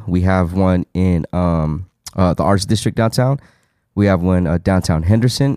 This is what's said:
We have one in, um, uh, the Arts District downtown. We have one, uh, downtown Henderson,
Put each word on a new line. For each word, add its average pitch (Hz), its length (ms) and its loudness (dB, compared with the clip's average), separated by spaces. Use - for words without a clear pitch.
We 90 160 0
have 92 300 0
one 92 320 0
in, 90 380 0
um, 85 540 -2
uh, 90 200 2
the 90 80 -4
Arts 95 240 0
District - 300 -2
downtown. 127 440 0
We 101 120 2
have 92 160 2
one, 90 240 2
uh, 82 160 0
downtown 87 420 0
Henderson, 117 520 0